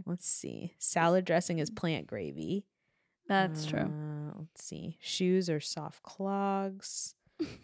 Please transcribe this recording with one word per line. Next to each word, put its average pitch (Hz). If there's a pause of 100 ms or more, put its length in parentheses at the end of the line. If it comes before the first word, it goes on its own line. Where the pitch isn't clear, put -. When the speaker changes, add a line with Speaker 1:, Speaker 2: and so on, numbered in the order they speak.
Speaker 1:
Let's 175
see. -
Salad 175
dressing 170
is 156
plant 160
gravy. 80 (640)
Speaker 2:
That's 175
true. 151
Speaker 1:
Uh, 151
let's -
see. 165
Shoes 185
are 156
soft -
clogs. 196 (260)
Speaker 2:
<laughs> 320 (200)